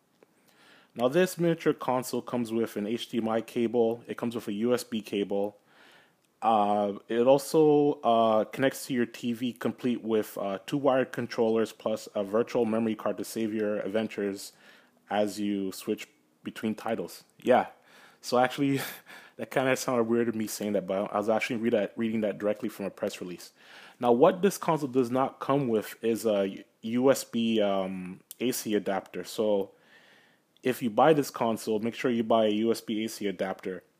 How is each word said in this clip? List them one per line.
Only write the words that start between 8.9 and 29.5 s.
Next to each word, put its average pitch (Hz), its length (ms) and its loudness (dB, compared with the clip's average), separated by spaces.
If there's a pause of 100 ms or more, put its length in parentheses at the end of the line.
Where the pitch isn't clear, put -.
your 120 140 2
T 120 260 -6
V, 117 200 -4
complete 117 520 -4
with, 107 340 -2
uh, 98 280 -4
two - 100 -4
wired 135 340 2
controllers 113 600 0
plus - 420 -6
a 104 80 -2
virtual 113 420 0
memory 110 300 0
card 104 240 -4
to 104 60 -6
save 110 280 -4
your 104 280 -2
adventures 101 720 -4 (580)
as 101 300 0
you 101 320 -2
switch - 340 -4 (380)
between 110 320 -4
titles. 98 480 -6 (180)
Yeah. 113 240 4 (540)
So - 180 0
actually, 139 420 2 (280)
<laughs> - 280 -20
that 117 140 -10
kinda 131 240 2
sounded 123 300 0
weird 117 260 2
to 110 80 -4
me 110 80 -2
saying 104 280 -4
that, 92 120 0
but 98 260 -2
I 104 60 0
was 104 100 -2
actually 113 280 0
read 113 160 0
that, 101 240 2
reading 113 240 -2
that 98 180 -2
directly 104 300 -2
from 101 180 -8
a 92 40 -6
press - 300 -6
release. 90 300 -12 (480)
Now, 123 140 4
what 135 280 6
this 196 180 2
console 151 300 -2
does 123 220 0
not 131 300 -2
come 139 260 0
with 110 360 -2
is 113 220 0
a 101 400 0 (180)
U 123 280 2
S 123 140 2
B, 113 360 0
um, 95 600 -2 (180)
A 123 140 -2
C 110 240 -2
adapter. 95 480 -4
So 104 480 -2 (920)